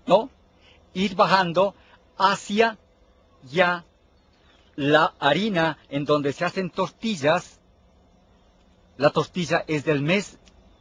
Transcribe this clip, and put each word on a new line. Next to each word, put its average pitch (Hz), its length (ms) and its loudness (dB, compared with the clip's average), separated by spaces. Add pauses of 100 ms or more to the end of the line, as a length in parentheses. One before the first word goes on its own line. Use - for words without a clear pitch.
¿no?, 208 220 4 (640)
ir 190 220 -2
bajando 185 600 2 (420)
hacia 202 600 0 (680)
ya 175 400 0 (920)
la 151 420 2
harina 165 580 0 (120)
en 143 160 -6
donde 143 280 0
se 175 120 -6
hacen 180 240 -6
tortillas. 175 880 -4 (1400)
La 139 120 4
tortilla 165 580 -4
es 151 160 -4
del 147 180 0
mes 180 360 -2 (440)